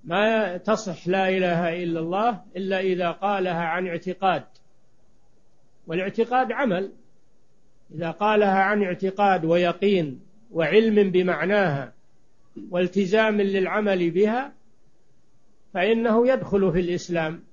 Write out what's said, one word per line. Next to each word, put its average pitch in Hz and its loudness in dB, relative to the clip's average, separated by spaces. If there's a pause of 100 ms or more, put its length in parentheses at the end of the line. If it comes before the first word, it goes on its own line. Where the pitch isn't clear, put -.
ما 202 0
تصح 190 -4
لا 190 0
إله 175 0
إلا 165 -4
الله 190 -2 (140)
إلا 190 -4
إذا 180 0
قالها 185 -2
عن 170 -4
اعتقاد، 170 -2 (1400)
والاعتقاد 226 -2
عمل. 202 -2 (1040)
إذا 165 -6
قالها 208 2
عن 202 2
اعتقاد 190 0
ويقين 170 2 (320)
وعلم 196 4
بمعناها 175 0 (760)
والتزام 196 0
للعمل 190 0
بها 220 -2 (1200)
فإنه 226 2
يدخل 196 0
في 165 0
الإسلام. 170 -4